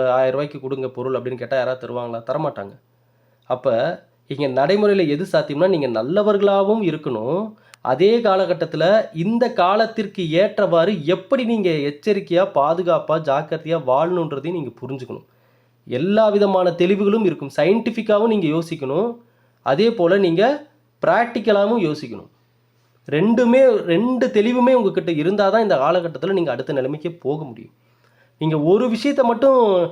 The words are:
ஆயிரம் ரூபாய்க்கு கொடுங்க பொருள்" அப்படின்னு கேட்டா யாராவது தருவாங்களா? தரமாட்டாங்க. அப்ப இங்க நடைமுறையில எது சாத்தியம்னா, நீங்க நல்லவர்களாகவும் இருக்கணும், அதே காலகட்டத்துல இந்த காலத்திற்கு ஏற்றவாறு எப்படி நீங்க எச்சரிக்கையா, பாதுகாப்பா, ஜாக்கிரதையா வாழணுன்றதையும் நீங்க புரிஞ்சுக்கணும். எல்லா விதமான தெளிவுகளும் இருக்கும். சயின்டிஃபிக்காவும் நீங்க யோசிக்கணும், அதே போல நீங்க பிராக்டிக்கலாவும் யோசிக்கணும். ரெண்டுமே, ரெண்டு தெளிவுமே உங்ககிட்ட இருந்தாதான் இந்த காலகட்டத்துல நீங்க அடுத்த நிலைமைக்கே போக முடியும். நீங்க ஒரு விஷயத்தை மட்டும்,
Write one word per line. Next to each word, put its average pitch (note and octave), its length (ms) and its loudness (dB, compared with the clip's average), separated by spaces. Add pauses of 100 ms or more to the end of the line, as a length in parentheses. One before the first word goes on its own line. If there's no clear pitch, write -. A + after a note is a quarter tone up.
ஆயிரம் C3 240 2
ரூபாய்க்கு C#3+ 260 -6
கொடுங்க C3 300 -6
பொருள்" B2+ 280 -6
அப்படின்னு B2 240 -8
கேட்டா A#2+ 160 -4
யாராவது B2+ 260 -4
தருவாங்களா? A#2+ 400 -8
தரமாட்டாங்க. C3 500 -6 (760)
அப்ப C3 180 -4 (600)
இங்க C#3+ 180 -4
நடைமுறையில F#3 600 2
எது D3 180 -2
சாத்தியம்னா, D#3 420 0
நீங்க D3+ 200 0
நல்லவர்களாகவும் G3 960 0
இருக்கணும், D3+ 560 -4 (420)
அதே D3+ 380 2
காலகட்டத்துல F3 640 0 (300)
இந்த A3+ 400 -2
காலத்திற்கு G3+ 800 -2
ஏற்றவாறு F3+ 720 2
எப்படி F#3 400 -2
நீங்க G#3+ 240 0 (140)
எச்சரிக்கையா, F3 600 0 (100)
பாதுகாப்பா, D#3+ 640 0
ஜாக்கிரதையா D#3 680 -4
வாழணுன்றதையும் D#3 720 -2
நீங்க B2+ 160 -10
புரிஞ்சுக்கணும். B2+ 520 -12 (600)
எல்லா G3 420 0
விதமான F#3+ 420 2
தெளிவுகளும் G3 540 2
இருக்கும். C#3+ 300 -4
சயின்டிஃபிக்காவும் G#3+ 800 0
நீங்க F#3 140 0
யோசிக்கணும், D#3+ 600 -4 (560)
அதே D#3+ 280 2
போல F3+ 240 2
நீங்க F3+ 260 2 (600)
பிராக்டிக்கலாவும் G#3+ 800 2
யோசிக்கணும். A#2+ 460 -6 (800)
ரெண்டுமே, A#3 540 4 (240)
ரெண்டு A#3 420 0
தெளிவுமே B3 460 2
உங்ககிட்ட F3 380 0
இருந்தாதான் G3 500 2
இந்த F#3+ 140 2
காலகட்டத்துல E3+ 560 0
நீங்க E3+ 200 0
அடுத்த C3 220 -6
நிலைமைக்கே D3 460 -4
போக D3+ 240 -6
முடியும். A#2 300 -18 (680)
நீங்க D#3+ 180 0
ஒரு G#3 300 4
விஷயத்தை C#4 360 0
மட்டும், B3 360 4 (300)